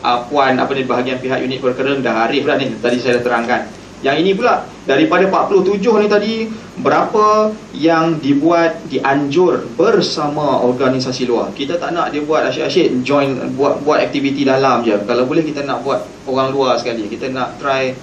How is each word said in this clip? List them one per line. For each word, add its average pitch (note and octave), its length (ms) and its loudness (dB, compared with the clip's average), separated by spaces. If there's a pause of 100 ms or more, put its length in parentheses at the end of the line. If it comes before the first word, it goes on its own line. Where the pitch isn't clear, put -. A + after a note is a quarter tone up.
ah, B2+ 240 0
puan, C3+ 320 2
apa B2+ 160 0
ni, C3 80 -2
bahagian B2 400 -2
pihak B2+ 160 -2
unit B2+ 240 -4
curriculum C3 400 0
dah A2+ 240 0
arif C#3 160 0
dah C#3+ 160 0
ni. A#2 160 -4
Tadi B2 240 0
saya B2 180 0
dah - 60 -2
terangkan. A#2 420 0 (380)
Yang C#3 160 2
ini F#3 160 2
pula, A#3 320 0 (160)
daripada D#3+ 420 2
empat A3+ 220 2
puluh F#3+ 160 4
tujuh G#3 400 2
ni G3+ 80 2
tadi, A3 400 0 (320)
berapa G#3+ 720 2 (160)
yang D#3+ 480 2
dibuat, D#3+ 720 2
dianjur C#3 720 2 (160)
bersama D3+ 800 2
organisasi B2+ 640 0
luar? A#2 320 0
Kita C#3+ 240 -4
tak D#3+ 160 -4
nak D#3+ 160 -2
dia D3 80 -4
buat D3+ 320 0
asyik-asyik C#3+ 560 0
join, C#3 240 2 (240)
buat, C#3 260 2
buat C#3+ 220 2
aktiviti C#3 400 -2
dalam C3 400 2
je. G#2 240 2
Kalau A#2+ 160 2
boleh D#3+ 180 2
kita C#3+ 220 -4
nak C3 240 -4
buat C3 160 -2 (240)
orang C3 240 0
luar C3 240 2
sekali. A2+ 320 -4
Kita B2 240 -6
nak B2+ 320 -6
try C3 400 0